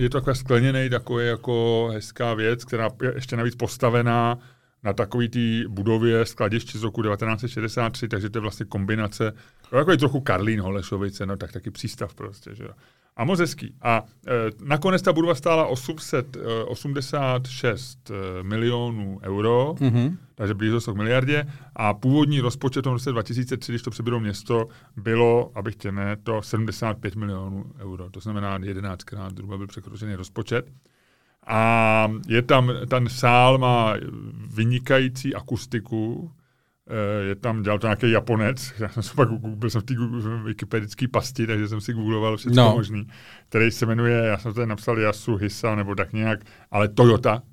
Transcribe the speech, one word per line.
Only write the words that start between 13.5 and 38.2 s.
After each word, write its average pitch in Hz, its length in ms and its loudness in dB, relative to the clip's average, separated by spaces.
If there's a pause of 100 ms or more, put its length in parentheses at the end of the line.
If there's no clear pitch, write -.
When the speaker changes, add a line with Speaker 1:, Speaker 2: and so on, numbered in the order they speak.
Speaker 1:
A, 113 200 -4 (240)
eh, - 40 -10 (340)
nakonec 170 380 -2
ta 185 100 2
budova 165 220 0
stála 160 320 0
osm 135 320 -6
set, 135 380 -6
eh, 113 280 -4
osmdesát 135 840 -4
šest, - 600 -4
eh, 95 320 -6
milionů 110 800 -2
euro, 117 580 2
Speaker 2:
Mhm. 131 360 2 (180)
Speaker 1:
takže 104 200 -2
blíže 110 260 2
se 113 120 -6
k - 20 -4
miliardě. 131 520 2 (300)
A 107 180 2
původní 143 460 4
rozpočet 131 460 0
v 131 60 2
roce 123 200 -2
dva 113 100 0
tisíce 120 340 -2
tři, - 160 -8
když 117 100 -4
to 123 80 -6
přebíralo 117 300 -2
město, 113 480 -2 (280)
bylo, 117 580 4
abych 104 220 -6
tě 101 160 -6
ne, 101 300 -2
to 110 200 -4
sedmdesát 110 560 -2
pět 101 180 -6
milionů 98 480 -6 (140)
euro. 92 320 -12
To 92 100 -16
znamená, 101 420 -4
jedenáctkrát 95 720 -8
zhruba 101 220 -10
byl 98 80 -8
překročený 104 480 -10
rozpočet. - 520 -6 (800)
A 110 640 4 (160)
je 113 140 4
tam, 127 280 6 (180)
ten 123 200 2
sál 127 500 6
má 120 360 4 (600)
vynikající 127 800 2
akustiku. 113 960 -4 (640)
Eh, 104 360 -2
je 98 60 -2
tam, 110 280 -2
dělal 104 160 2
to 113 80 -2
nějaký 110 240 4
Japonec, 113 640 2